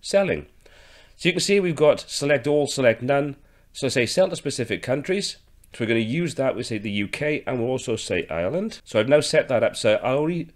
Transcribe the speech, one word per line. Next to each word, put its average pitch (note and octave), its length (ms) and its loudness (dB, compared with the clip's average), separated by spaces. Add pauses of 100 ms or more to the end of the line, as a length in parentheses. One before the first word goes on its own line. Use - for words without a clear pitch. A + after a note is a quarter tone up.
selling. D3+ 460 -2 (680)
So - 140 -2
you F3+ 40 2
can F3 80 -2
see G3+ 180 2
we've F3 160 0
got D3 320 4
select C#3+ 400 0
all, D3 200 2
select B2 340 2
none. C#3 340 0 (360)
So - 180 -4
say A#2+ 160 2
sell F#3 240 2
to F3 60 -6
specific A2 460 -4
countries. D3 560 -2 (360)
So A#2+ 100 -6
we're G#2+ 60 0
gonna A#2 100 2
use C3 360 -2
that, C3+ 200 0
we A#2 80 -6
say A2 140 -6
the G#2 140 -6
U G2+ 160 0
K, D3+ 380 -4
and B2+ 140 -2
we'll A#2 100 -2
also B2+ 260 -2
say F#2 340 -2
Ireland. C#3 540 -4
So - 160 -2
I've A#2+ 100 2
now D3+ 100 6
set D3 300 2
that A#2 140 2
up - 120 0
so G#2+ 200 2
I A#2+ 160 0
only D#3+ 440 -2